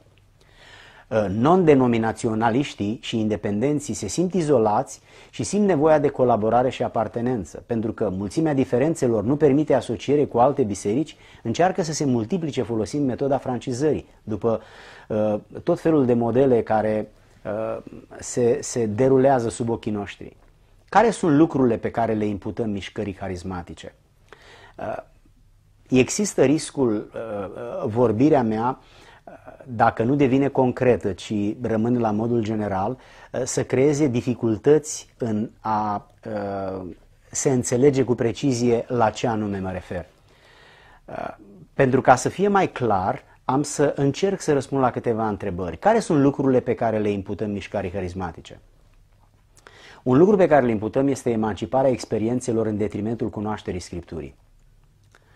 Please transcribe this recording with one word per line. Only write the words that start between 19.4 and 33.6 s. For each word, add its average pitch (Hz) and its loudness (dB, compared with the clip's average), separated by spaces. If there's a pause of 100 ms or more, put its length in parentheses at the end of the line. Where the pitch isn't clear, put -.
sub 117 -6
ochii 110 -4
noștri. - -10 (520)
Care 220 4
sunt 160 2
lucrurile 135 4
pe 107 -4
care 113 -2
le 107 -2
imputăm 107 -6
mișcării 101 -8
carismatice? 92 -10 (840)
Uh, - -10 (920)
există 131 2
riscul, 131 0
uh, 107 -8
uh, 120 -8
vorbirea 123 4
mea, 113 -2 (460)
uh, - -20 (360)
dacă 117 2
nu 123 2
devine 139 4
concretă, 123 2
ci - -10 (300)
rămâne 113 0
la 113 0
modul 117 0
general, 104 -4 (340)
uh, - -4
să - -4